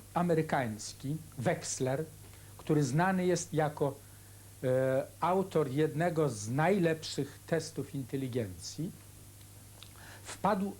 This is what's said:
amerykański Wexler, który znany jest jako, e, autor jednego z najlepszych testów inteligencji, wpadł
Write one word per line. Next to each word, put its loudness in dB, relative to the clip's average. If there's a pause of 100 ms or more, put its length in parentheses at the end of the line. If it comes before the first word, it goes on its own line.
(140)
amerykański 0 (200)
Wexler, 0 (520)
który 4
znany 4
jest 0
jako, 0 (680)
e, 2 (120)
autor 2
jednego 2
z -6
najlepszych 0
testów -4
inteligencji, -6 (1300)
wpadł 0